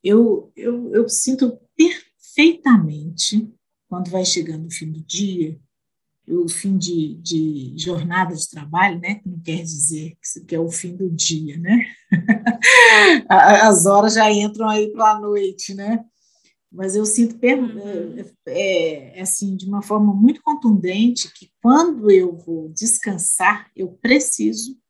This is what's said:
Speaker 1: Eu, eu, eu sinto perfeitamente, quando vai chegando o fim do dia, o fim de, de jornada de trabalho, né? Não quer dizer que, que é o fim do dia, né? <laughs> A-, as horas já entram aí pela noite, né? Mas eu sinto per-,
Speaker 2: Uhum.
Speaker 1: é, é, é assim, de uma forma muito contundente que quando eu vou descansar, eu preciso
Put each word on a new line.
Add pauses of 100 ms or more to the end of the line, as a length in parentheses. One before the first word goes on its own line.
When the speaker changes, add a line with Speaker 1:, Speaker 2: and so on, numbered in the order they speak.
Speaker 1:
Eu,
eu,
eu
sinto (180)
perfeitamente, (380)
quando
vai
chegando
o
fim
do
dia, (720)
o
fim
de,
de
jornada
de
trabalho,
né?
Não
quer
dizer
que,
que
é
o
fim
do
dia,
né? (240)
<laughs>
A-,
as
horas
já
entram
aí
pela
noite,
né? (680)
Mas
eu
sinto
per-,
Speaker 2:
Uhum.
Speaker 1:
é, (640)
é,
é
assim,
de
uma
forma
muito
contundente
que (140)
quando
eu
vou
descansar,
eu (140)
preciso (140)